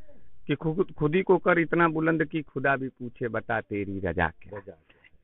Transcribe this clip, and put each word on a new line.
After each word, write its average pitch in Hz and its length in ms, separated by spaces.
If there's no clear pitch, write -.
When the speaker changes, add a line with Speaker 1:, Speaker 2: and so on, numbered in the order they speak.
Speaker 1:
कि 147 80
खुद, 160 420
खुदी 151 240
को 185 160
कर 175 220
इतना 170 280
बुलंद 160 380
कि 156 160
खुदा 139 340
भी 131 120
पूछे 123 400
बता 110 340
तेरी 98 380
रजा 87 280
क्या। 87 300
Speaker 2:
रजा। 92 200